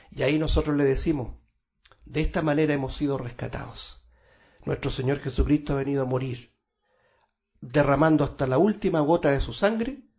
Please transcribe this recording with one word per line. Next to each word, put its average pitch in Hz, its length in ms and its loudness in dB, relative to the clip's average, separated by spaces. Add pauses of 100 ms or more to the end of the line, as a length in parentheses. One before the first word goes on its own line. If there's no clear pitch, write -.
(100)
Y 139 120 -6
ahí 143 160 2
nosotros 151 380 0
le 143 80 2
decimos, 135 500 0 (680)
"De 139 160 -6
esta 160 220 -2
manera 151 320 2
hemos 135 220 -4
sido 139 220 -2
rescatados. 120 840 -10 (600)
Nuestro 143 260 -4
Señor 139 300 -2
Jesucristo 143 520 0
ha 139 40 0
venido 139 260 -2
a 131 40 -2
morir, 127 460 -4 (1080)
derramando 143 640 4
hasta - 220 -2
la 131 120 2
última 185 420 2
gota 160 300 2
de 135 100 2
su 117 120 -2
sangre 226 500 -2 (160)